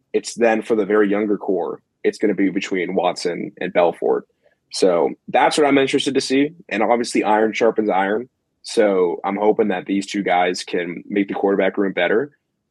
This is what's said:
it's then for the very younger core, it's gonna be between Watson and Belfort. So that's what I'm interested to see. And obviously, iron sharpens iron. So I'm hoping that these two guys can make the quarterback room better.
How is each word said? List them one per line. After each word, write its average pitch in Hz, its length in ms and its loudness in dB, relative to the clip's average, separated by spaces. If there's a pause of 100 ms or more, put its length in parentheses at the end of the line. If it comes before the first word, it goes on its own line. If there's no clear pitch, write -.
(140)
it's - 220 -4
then 110 260 2
for 113 140 -2
the 107 100 0
very 104 240 2
younger 101 280 0
core, 87 440 -4 (220)
it's 107 140 0
gonna 104 160 0
be 95 160 0
between 92 460 -4
Watson 87 640 -2
and 92 140 -6
Belfort. 85 540 2 (440)
So 85 400 2 (160)
that's 147 300 2
what 151 80 4
I'm 139 120 4
interested 135 360 0
to 131 80 0
see. 143 300 0 (180)
And 101 140 -2
obviously, 120 400 0
iron 107 300 2
sharpens 110 360 0
iron. 98 400 -2 (340)
So 95 600 0
I'm 98 140 -4
hoping 107 320 2
that 92 160 -6
these 98 200 -2
two 101 180 -4
guys 90 400 0
can 87 440 -6
make 101 220 -2
the - 40 -8
quarterback 98 440 0
room 98 160 -2
better. 98 440 0 (340)